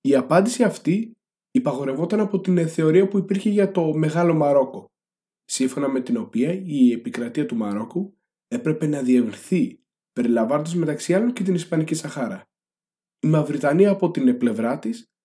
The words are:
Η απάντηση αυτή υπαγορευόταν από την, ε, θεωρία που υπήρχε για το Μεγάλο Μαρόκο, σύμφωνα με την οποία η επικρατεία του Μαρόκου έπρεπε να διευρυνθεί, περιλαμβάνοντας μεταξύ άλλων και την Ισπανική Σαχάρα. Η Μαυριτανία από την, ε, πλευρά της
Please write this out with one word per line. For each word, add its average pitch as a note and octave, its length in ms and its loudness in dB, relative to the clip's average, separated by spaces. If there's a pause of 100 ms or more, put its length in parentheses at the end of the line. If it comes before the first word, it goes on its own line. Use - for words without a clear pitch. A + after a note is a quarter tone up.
Η C#3 140 2
απάντηση F3+ 480 2
αυτή G#3 540 -2 (340)
υπαγορευόταν C#3 680 -2
από G3+ 220 -2
την, F#3 160 0
ε, E3 100 2
θεωρία D#3+ 400 2
που G3 100 -2
υπήρχε G3 320 0
για G3+ 220 2
το D#3+ 220 0
Μεγάλο D#3 400 2
Μαρόκο, C#3+ 580 2 (520)
σύμφωνα C3+ 460 -2
με C3 120 -2
την B2 160 -2
οποία B2 360 -2 (120)
η C3+ 260 4
επικρατεία A#2+ 540 -6
του B2 100 -8
Μαρόκου A2 640 -6 (300)
έπρεπε D#3 400 -4
να D3 140 -2
διευρυνθεί, B2 760 0 (320)
περιλαμβάνοντας B2 640 0
μεταξύ D#3+ 380 -2
άλλων A#3 200 0
και A3+ 100 -6
την F#3 100 0
Ισπανική E3 400 -2
Σαχάρα. B2+ 560 -8 (680)
Η - 80 -2
Μαυριτανία D#3 640 2
από F#3 200 0
την, C3 160 0
ε, B2 60 4
πλευρά A#2+ 460 -2
της - 320 -10 (140)